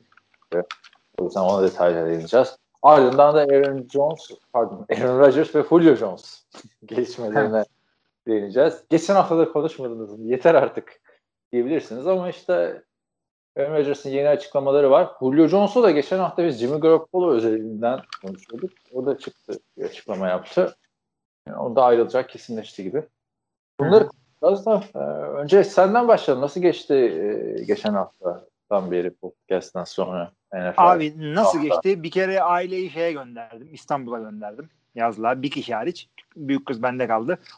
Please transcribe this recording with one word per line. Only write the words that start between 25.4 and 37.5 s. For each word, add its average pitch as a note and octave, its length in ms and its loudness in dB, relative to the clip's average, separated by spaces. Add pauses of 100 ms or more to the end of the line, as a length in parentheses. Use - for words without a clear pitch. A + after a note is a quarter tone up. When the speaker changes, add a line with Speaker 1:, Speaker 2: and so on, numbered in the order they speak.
Speaker 1:
önce F3 220 4
senden G3+ 440 2
başlayalım. C#3+ 360 2
Nasıl C#3+ 180 -6
geçti, E3+ 320 0
e, G#2+ 720 -2
geçen G#2 300 -2
haftadan F#2 960 -6
beri F2+ 200 -2
podcast'tan - 760 -8
sonra F2+ 480 -8 (200)
N F2+ 200 -6
F E3+ 100 2
L? F3 40 8
Speaker 2:
Abi D#3 480 0
nasıl F#3 240 0
Speaker 1:
hafta? D3 100 -4
Speaker 2:
geçti? F#3 340 -2
Bir D#3+ 80 -10
kere F#3+ 320 -2
aileyi F3+ 480 -4
şeye E3 220 -4
gönderdim. A#2+ 600 -16
İstanbul'a B2+ 460 -8
gönderdim. G#2+ 500 -14 (260)
Yazlığa. A#2 480 -2
Bir - 80 -6
kişi A#2+ 240 -8
hariç. C3+ 340 -8 (280)
Büyük C#3 300 -4
kız B2 160 -6
bende B2 240 -2
kaldı. A#2 320 -2 (200)